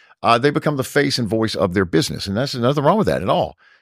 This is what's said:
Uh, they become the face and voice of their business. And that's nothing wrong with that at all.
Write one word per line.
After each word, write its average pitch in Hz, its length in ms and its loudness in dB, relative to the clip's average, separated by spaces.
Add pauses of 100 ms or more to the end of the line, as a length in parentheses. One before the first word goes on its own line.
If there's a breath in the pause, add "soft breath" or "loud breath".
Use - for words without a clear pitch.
(220 soft breath)
Uh, 117 160 4
they 143 120 2
become 151 260 -2
the 131 80 -2
face 143 340 0
and 120 100 -2
voice 110 280 0
of 87 180 0
their 98 100 2
business. 95 440 -2
And 98 80 -4
that's 135 180 -4
nothing 135 300 0
wrong 175 140 4
with 143 100 2
that 69 140 0
at 98 60 -4
all. 127 280 -2 (260 soft breath)